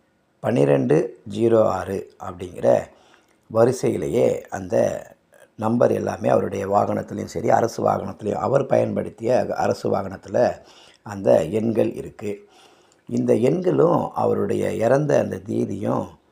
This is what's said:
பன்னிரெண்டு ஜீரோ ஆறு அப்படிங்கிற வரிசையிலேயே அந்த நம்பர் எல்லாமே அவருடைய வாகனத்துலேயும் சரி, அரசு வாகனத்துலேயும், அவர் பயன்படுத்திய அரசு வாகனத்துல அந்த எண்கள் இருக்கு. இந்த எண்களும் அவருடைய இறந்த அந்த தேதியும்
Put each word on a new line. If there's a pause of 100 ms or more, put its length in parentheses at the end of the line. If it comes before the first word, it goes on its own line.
(400)
பன்னிரெண்டு (100)
ஜீரோ
ஆறு
அப்படிங்கிற (720)
வரிசையிலேயே
அந்த (500)
நம்பர்
எல்லாமே
அவருடைய
வாகனத்துலேயும்
சரி,
அரசு
வாகனத்துலேயும்,
அவர்
பயன்படுத்திய
அரசு
வாகனத்துல (500)
அந்த
எண்கள்
இருக்கு. (580)
இந்த
எண்களும்
அவருடைய
இறந்த
அந்த
தேதியும் (140)